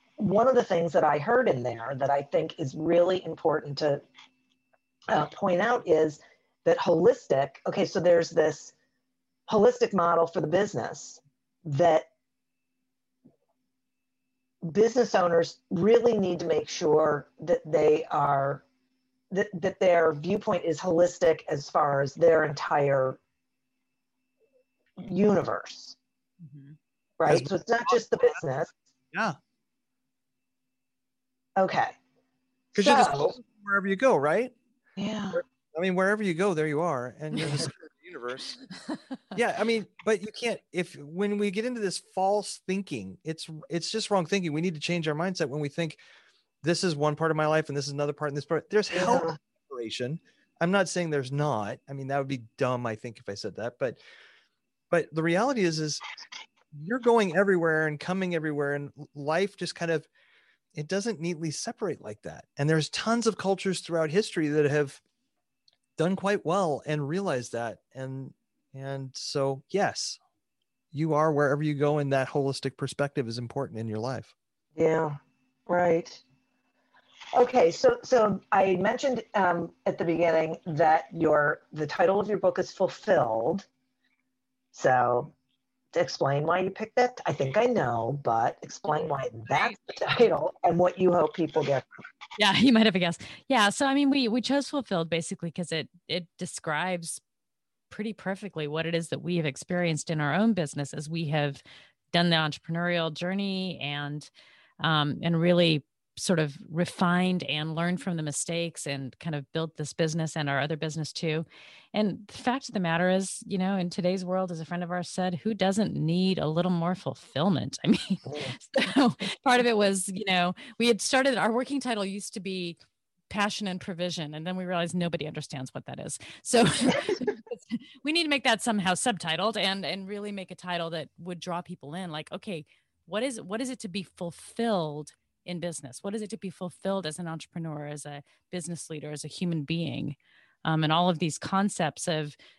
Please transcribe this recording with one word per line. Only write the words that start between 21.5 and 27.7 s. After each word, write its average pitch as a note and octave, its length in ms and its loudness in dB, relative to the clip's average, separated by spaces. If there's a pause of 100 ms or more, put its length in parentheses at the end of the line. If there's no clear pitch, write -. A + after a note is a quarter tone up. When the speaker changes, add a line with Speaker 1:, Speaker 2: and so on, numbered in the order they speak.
Speaker 1:
far C#3+ 320 2
as C#3+ 140 -2
their D#3+ 280 6
entire C#3 760 0 (1800)
universe, F#3+ 1000 0 (480)
Speaker 2:
Mm-hmm. C#3 280 -20 (480)
Speaker 1:
right? D#3 220 4
Speaker 3:
As C3+ 80 -10
Speaker 1:
So F#3+ 60 0
it's E3+ 140 -6
not A#3 220 0